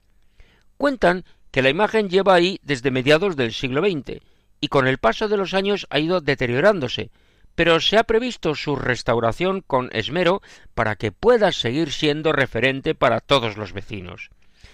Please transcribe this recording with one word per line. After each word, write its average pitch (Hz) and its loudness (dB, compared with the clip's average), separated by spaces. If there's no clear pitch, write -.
Cuentan 190 2
que 135 0
la 131 4
imagen 202 0
lleva 190 4
ahí 175 2
desde 135 -2
mediados 151 2
del 117 -2
siglo 135 -4
veinte 175 -4
y 143 -4
con 135 2
el 131 0
paso 220 0
de 208 0
los 175 -4
años 196 -2
ha 139 -2
ido 170 0
deteriorándose, 135 0
pero 165 4
se 202 2
ha 226 4
previsto 220 -2
su 143 -6
restauración 123 -2
con 127 -4
esmero 170 0
para 107 -2
que 110 -4
pueda 220 4
seguir 139 -2
siendo 156 0
referente 135 0
para 117 2
todos 113 0
los 101 -10
vecinos. 92 -14